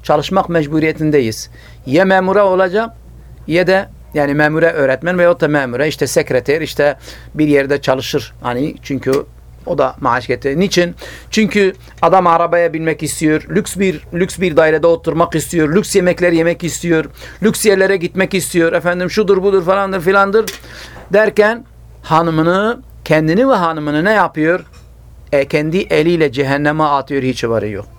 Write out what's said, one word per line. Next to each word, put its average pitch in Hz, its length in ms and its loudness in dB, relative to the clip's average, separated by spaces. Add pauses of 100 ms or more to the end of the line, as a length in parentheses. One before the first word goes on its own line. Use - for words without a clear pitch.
çalışmak 156 460 -2
mecburiyetindeyiz. 151 1000 -2 (360)
Ya 160 180 2
memura 190 420 2
olacağım 190 440 0 (560)
ya 170 200 0
da 190 240 0 (240)
yani 143 200 0
memure 156 380 2
öğretmen 151 460 0
veyahut 175 220 2
da 160 80 2
memure 139 400 0
işte 143 180 -4
sekreter 139 540 0
işte 147 360 -2 (380)
bir 151 140 0
yerde 139 320 2
çalışır. 131 640 -4
Hani 123 400 -4
çünkü 131 300 -4 (540)
o 143 120 -2
da 131 220 0
maaş 123 260 -2
getirir. 135 340 -4
Niçin? 175 340 0 (360)
Çünkü 202 420 0 (300)
adam 180 240 4
arabaya 170 460 2
binmek 160 300 -4
istiyor, 156 480 -2
lüks 190 260 -2
bir, 190 380 -2
lüks 180 260 -4
bir 175 160 0
dairede 156 300 4
oturmak 165 480 0
istiyor, 156 400 -2
lüks 202 220 0
yemekler 180 360 2
yemek 165 320 0
istiyor, 160 400 -2 (380)
lüks 196 240 0
yerlere 190 300 2
gitmek 180 380 -4
istiyor, 165 380 0
efendim 175 380 -2
şudur 190 320 0
budur 190 220 2
falandır 190 360 0
filandır 196 440 2 (680)
derken 208 520 2 (380)
hanımını, 170 800 0 (240)
kendini 160 440 2
ve 262 60 4
hanımını 156 500 -2
ne 214 80 2
yapıyor? 170 520 0 (680)
E, 139 160 0
kendi 156 280 -2
eliyle 160 560 2
cehenneme 147 520 0
atıyor, 139 380 -2
hiç 127 220 -2
varı 110 240 -2
yok. 98 180 -10 (120)